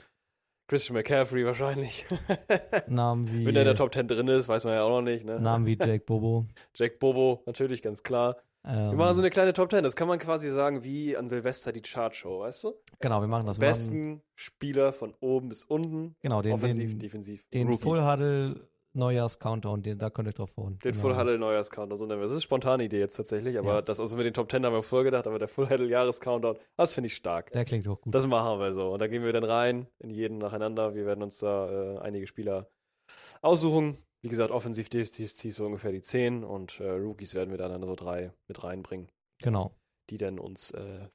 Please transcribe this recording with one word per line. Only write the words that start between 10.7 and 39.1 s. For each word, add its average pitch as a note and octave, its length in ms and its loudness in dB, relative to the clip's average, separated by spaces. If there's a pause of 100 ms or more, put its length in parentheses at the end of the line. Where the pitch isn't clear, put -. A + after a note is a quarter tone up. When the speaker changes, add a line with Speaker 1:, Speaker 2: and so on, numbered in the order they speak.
Speaker 1:
wie C#3+ 320 -4
an A#2+ 140 -6
Silvester B2 420 -4
die A2+ 100 -10
Chartshow, G#2 600 -6
weißt B2 240 -8
du? G#3+ 80 -2 (260)
Speaker 2:
Genau, A2+ 220 2
wir G#2 80 0
machen A2+ 180 0
das. G2 80 -2
Speaker 1:
Die A2+ 60 -4
Speaker 2:
Wir C#3 80 6
machen D#3 80 4
Speaker 1:
besten D3+ 440 -4 (140)
Spieler C3+ 560 0
von A2+ 300 -10
oben C3 260 2
bis A2 160 -12
unten. D#3+ 580 -4
Speaker 2:
Genau, A#2 200 2
den, G#2+ 100 0
Speaker 1:
Offensiv, A2+ 400 0
Speaker 2:
den, G#2+ 80 -6
Speaker 1:
defensiv, G#2 540 -12
Speaker 2:
den B2 160 2
Speaker 1:
Rookie. A#2+ 140 2
Speaker 2:
Full D#3+ 220 2
Huddle C#3 600 0 (260)
Neujahrs-Countdown, A2+ 880 0
den, G#2 160 -4
da G#2+ 120 -2
könnt A2 180 -4
ihr G#2 40 -2
euch - 40 -16
drauf G2 160 -8
freuen. G2 280 -8
Speaker 1:
Den B2 120 0
Speaker 2:
Genau. G#2 100 -4
Speaker 1:
Full B2+ 140 2
Huddle A#2+ 220 4
Neujahrs-Countdown, G#2+ 600 -2
so A2 80 -6
nennen G#2+ 140 -4
wir G2+ 60 0
es. A2+ 60 -2
Das D3+ 80 -2
ist D3+ 40 -4
eine - 40 -4
spontane B2+ 360 2
Idee G#2 160 0
jetzt G2+ 160 0
tatsächlich, A2+ 420 -2
aber G2+ 180 2
Speaker 2:
Ja. G#2+ 60 4
Speaker 1:
das, G#2+ 200 -2
also A2+ 160 -4
mit A#2+ 80 0
den A#2 80 0
Top A#2 160 -2
Ten B2+ 160 2
haben A#2 80 2
wir A2 100 2
vorher B2+ 220 4
gedacht, B2+ 200 2
aber A2 140 -2
der G#2 80 -2
Full C3+ 220 0
Huddle B2+ 180 4
Jahres-Countdown, A#2+ 720 2 (200)
das E3+ 160 4
finde B2 140 -2
ich - 80 -8
stark. E2+ 380 -4
Speaker 2:
Der A#2+ 100 0
klingt G#2 240 -2
auch G2+ 140 -4
gut. G#2+ 120 -2
Speaker 1:
Das C3+ 140 4
machen A2+ 320 2
wir G2 140 0
so. F#2 180 0
Und G2+ 80 -2
da A2 80 2
gehen A#2+ 160 -2
wir A#2 80 2
dann A2+ 140 2
rein, B2 420 2 (120)
in A2+ 100 -14
jeden A2 280 -4
nacheinander. G#2+ 580 -2
Wir G#2 100 -4
werden G2+ 180 -2
uns G2+ 140 -8
da, G2 580 -2
äh, - 40 -10
einige G2+ 280 -6
Spieler G2 400 -4 (760)
aussuchen. D#3 580 4 (220)
Wie A#2+ 60 -10
gesagt, A2+ 240 0
offensiv, A2+ 380 -4
defensiv A2 440 -4
ziehst - 260 -10
du G#2 60 -4
ungefähr G#2 280 -4
die F#2+ 80 -6
Zehn B2 420 0
und, G2 380 -10
äh, G2 80 -4
Rookies G2 460 -6
werden F#2 160 -2
wir F#2+ 60 -6
dann F#2 240 -6
so F#2 140 -6
drei F2+ 380 -6 (160)
mit - 140 -14
reinbringen. F2+ 440 -10 (340)